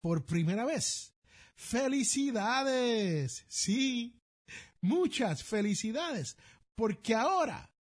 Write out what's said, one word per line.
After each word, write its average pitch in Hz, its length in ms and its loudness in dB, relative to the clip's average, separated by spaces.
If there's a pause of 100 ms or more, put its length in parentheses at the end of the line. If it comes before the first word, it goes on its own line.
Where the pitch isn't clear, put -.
por 165 240 0
primera 175 400 0
vez, - 500 -4 (400)
¡felicidades! 247 1900 0
Sí, 240 720 0 (600)
muchas 226 640 0
felicidades, 214 920 -2 (380)
porque 220 400 0
ahora 294 680 0